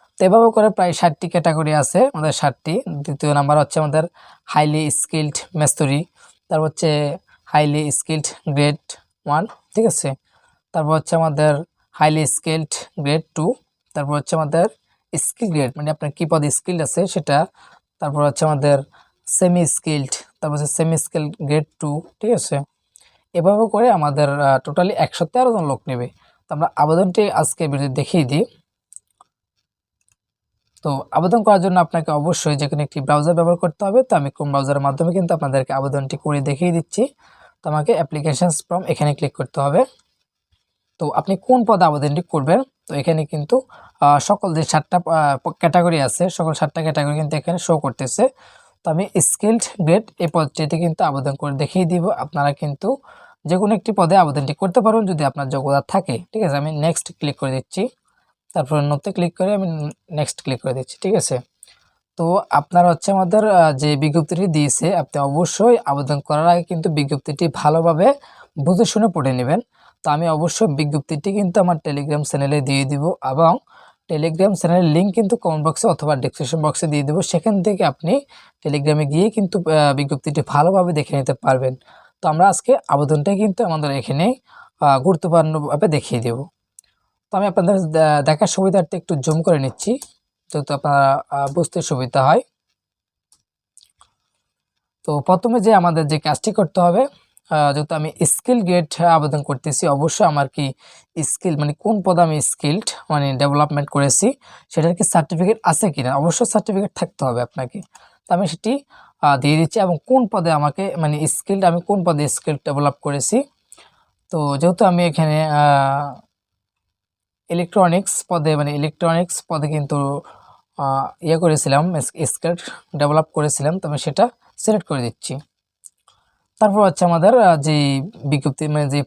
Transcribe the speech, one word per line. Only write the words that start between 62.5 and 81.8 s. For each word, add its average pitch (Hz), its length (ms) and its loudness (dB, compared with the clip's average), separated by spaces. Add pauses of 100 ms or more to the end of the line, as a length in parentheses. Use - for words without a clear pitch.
হচ্ছে 175 240 0
আমাদের, 196 380 2
আহ, 170 220 6
যে 147 240 0
বিজ্ঞপ্তিটি 156 520 0
দিয়েছে, 151 480 0
আপনি 151 260 -4
অবশ্যই 143 640 2
আবেদন 143 340 -2
করার 151 280 0
আগে 175 160 4
কিন্তু 170 260 -4
বিজ্ঞপ্তিটি 147 640 -4
ভালোভাবে 165 600 2 (520)
বুঝে 185 200 2
শুনে 220 220 0
পড়ে 135 260 -2
নেবেন। 127 260 0 (440)
তো 190 80 0
আমি 170 180 0
অবশ্যই 160 380 0
বিজ্ঞপ্তিটি 147 640 -2
কিন্তু 202 260 0
আমার 175 160 4
Telegram 147 480 -4
চ্যানেলে 139 380 -2
দিয়ে 139 240 0
দিব 147 280 -2 (180)
এবং 160 260 4 (520)
Telegram 165 460 0
চ্যানেলের 175 280 2
লিংক 170 320 2
কিন্তু 196 200 0
কমেন্ট 156 320 -2
বক্সে 160 200 -2
অথবা 151 280 0
ডেসক্রিপশন 139 460 -4
বক্সে 151 260 -2
দিয়ে 147 160 0
দেবো। 151 180 0
সেখান 185 420 0
থেকে 190 220 0
আপনি 175 400 -2 (400)
Telegram-এ 151 400 0
গিয়ে 160 240 2
কিন্তু, 196 400 -2
আহ, 151 240 4
বিজ্ঞপ্তিটি 147 540 -4
ভালোভাবে 175 460 2
দেখে 147 240 -2
নিতে 127 160 -2
পারবেন। 131 420 0 (460)